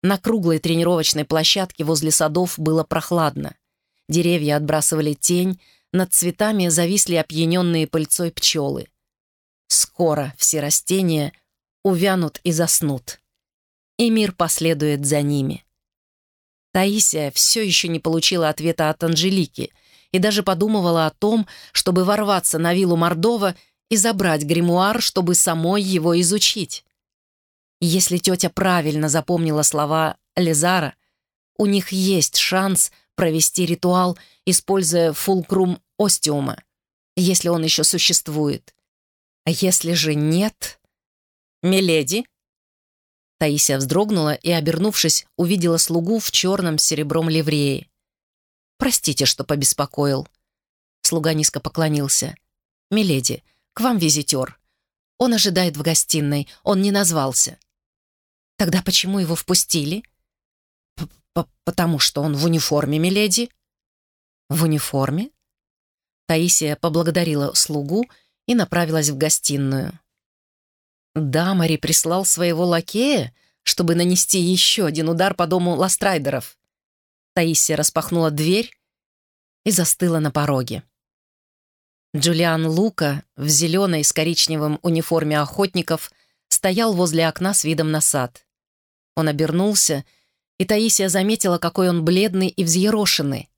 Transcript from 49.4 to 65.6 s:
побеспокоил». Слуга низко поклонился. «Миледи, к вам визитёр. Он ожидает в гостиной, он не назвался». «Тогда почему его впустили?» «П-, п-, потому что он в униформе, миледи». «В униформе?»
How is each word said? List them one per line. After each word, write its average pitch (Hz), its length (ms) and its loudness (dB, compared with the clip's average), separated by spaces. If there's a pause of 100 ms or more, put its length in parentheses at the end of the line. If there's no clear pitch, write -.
побеспокоил». 143 840 -2 (760)
Слуга 160 320 0
низко 151 260 -2
поклонился. 151 760 -2 (560)
«Миледи, 160 520 0 (320)
к 220 60 -6
вам 240 160 2
визитёр. 147 600 0 (600)
Он 240 160 2
ожидает 180 420 0
в 147 60 -8
гостиной, 147 680 0 (160)
он 196 180 2
не 202 100 2
назвался». 165 680 0 (1000)
«Тогда 180 240 0
почему 190 380 -2
его 170 160 -2
впустили?» 175 680 -2 (920)
«П-, - 140 -12 (240)
п-, 170 120 -2 (200)
потому 170 340 0
что - 220 -2
он 143 160 -2
в 151 80 0
униформе, 151 540 0
миледи». 202 500 0 (960)
«В 151 160 0
униформе?» 151 640 -2 (960)